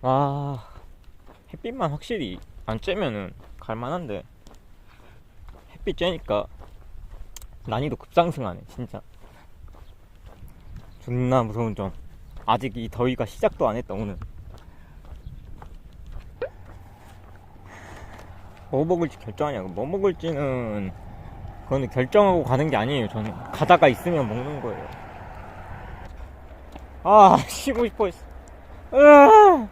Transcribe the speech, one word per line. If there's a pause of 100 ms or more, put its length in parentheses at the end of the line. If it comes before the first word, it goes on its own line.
아, (880)
햇빛만
확실히 (280)
안
쬐면은 (260)
갈만한데 (1500)
햇빛
쬐니까 (1200)
난이도
급상승하네,
진짜. (2000)
존나
무서운
점. (540)
아직
이
더위가
시작도
안
했다,
오늘. (4000)
뭐
먹을지
결정하냐고.
뭐
먹을지는 (720)
그거는
결정하고
가는
게
아니에요,
저는. (200)
가다가
있으면
먹는
거예요. (2250)
아, (100)
쉬고
싶어
했어. (680)
으아!